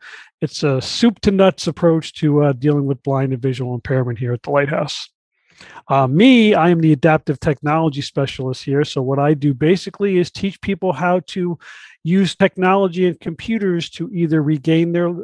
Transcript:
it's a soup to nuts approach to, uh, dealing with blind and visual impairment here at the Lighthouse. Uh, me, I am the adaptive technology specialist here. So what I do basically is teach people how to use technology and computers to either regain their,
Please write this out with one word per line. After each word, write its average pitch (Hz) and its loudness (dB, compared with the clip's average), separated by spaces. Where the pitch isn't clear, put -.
it's - -8
a 135 0
soup - 0
to 208 0
nuts 190 2
approach 160 0
to, 147 2
uh, 143 2
dealing 143 0
with 135 -4
blind 135 -2
and 123 -6
visual 123 -4
impairment 123 -4
here 120 -4
at 117 -8
the - -10
Lighthouse. 143 -2
Uh, 135 2
me, 214 6
I 170 4
am 175 4
the 160 4
adaptive 156 2
technology 151 -2
specialist 135 -6
here. 143 0
So - -6
what 135 -2
I 143 2
do 143 0
basically 185 -2
is 175 -2
teach - -8
people 185 -4
how 180 0
to 175 -4
use 180 0
technology 185 0
and 165 -2
computers 185 -4
to - -10
either 160 0
regain 160 2
their, 175 0